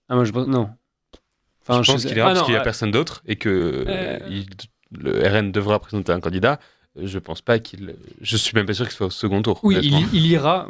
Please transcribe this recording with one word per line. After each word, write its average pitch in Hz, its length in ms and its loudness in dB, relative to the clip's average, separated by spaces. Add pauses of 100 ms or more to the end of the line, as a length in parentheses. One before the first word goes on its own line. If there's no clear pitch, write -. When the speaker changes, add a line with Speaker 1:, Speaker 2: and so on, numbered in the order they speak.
Speaker 1:
Ah, 127 60 0
moi, 123 100 4
je 107 60 -2
pense, 123 160 -2
non. 123 220 0 (920)
Enfin, 123 200 0
Speaker 2:
Je 117 60 0
Speaker 1:
je 135 40 0
Speaker 2:
pense 135 100 -2
Speaker 1:
sais 123 60 -6
Speaker 2:
qu'il 107 100 -2
ira 113 100 4
Speaker 1:
ah, - 40 6
Speaker 2:
parce 185 80 4
Speaker 1:
non, 160 60 2
Speaker 2:
qu'il 127 80 2
y - 40 2
a 143 40 2
Speaker 1:
euh, - 20 -4
Speaker 2:
personne 110 280 -2
d'autre 139 360 -2
et 107 80 -2
que, 87 520 0
Speaker 1:
Euh. - 320 -6 (100)
Speaker 2:
il, 98 160 -6 (520)
le 71 140 -4 (160)
R 101 80 2
N 104 160 0
devra 104 280 0
présenter 98 320 -4
un 87 100 2
candidat. 95 380 0 (400)
Je 95 200 -8
pense 82 220 -12
pas 117 180 2
qu'il, 98 340 -12 (280)
je 110 160 -2
suis - 180 0
même 107 100 4
pas 104 80 -2
sûr 107 140 -2
qu'il - 80 -10
soit 104 100 -2
au 92 60 -4
second 98 320 0
tour, 107 180 0
Speaker 1:
Oui, 196 220 4
il, 143 100 4
Speaker 2:
honnêtement. 156 200 4
Speaker 1:
il 160 120 4
ira, 165 440 2